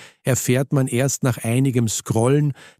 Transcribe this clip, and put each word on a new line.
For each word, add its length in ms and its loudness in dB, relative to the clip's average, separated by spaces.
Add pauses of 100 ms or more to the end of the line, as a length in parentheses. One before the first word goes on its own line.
(240)
erfährt 500 0
man 140 2
erst 360 -2
nach 140 0
einigem 500 0
Scrollen, 640 0 (280)